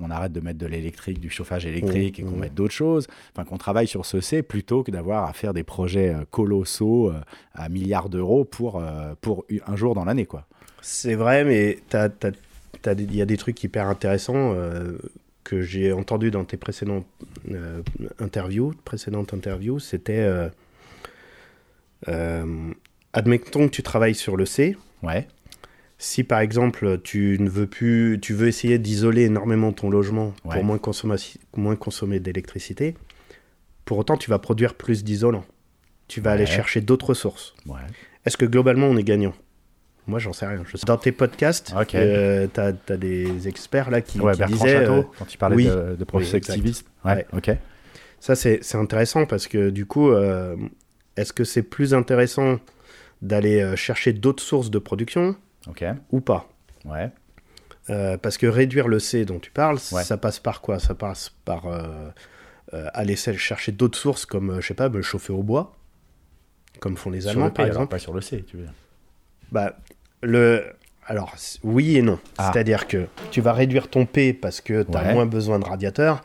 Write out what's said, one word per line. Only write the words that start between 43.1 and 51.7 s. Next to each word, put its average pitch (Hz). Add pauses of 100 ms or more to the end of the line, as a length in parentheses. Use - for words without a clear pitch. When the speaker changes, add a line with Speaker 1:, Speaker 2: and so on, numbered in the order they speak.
Speaker 2:
experts 127
là 120
qui, -
Speaker 1:
Ouais, 101
Speaker 2:
qui 90
Speaker 1:
Bertrand 101
Speaker 2:
disaient, 123
Speaker 1:
Château, 127
Speaker 2:
euh, 139 (140)
Speaker 1:
quand -
il -
parlait -
Speaker 2:
oui. 120
Speaker 1:
de, 95
de 90
Speaker 2:
Oui, 92
Speaker 1:
prospectivisme. 98 (200)
Speaker 2:
exact. -
Speaker 1:
Ouais, 98
Speaker 2:
Ouais. 95
Speaker 1:
ok. - (640)
Speaker 2:
Ça, -
c'est, 113
c'est -
intéressant 113
parce 101
que 101
du 98
coup, 147
euh, 92 (600)
est-ce 104
que 120
c'est 113
plus 139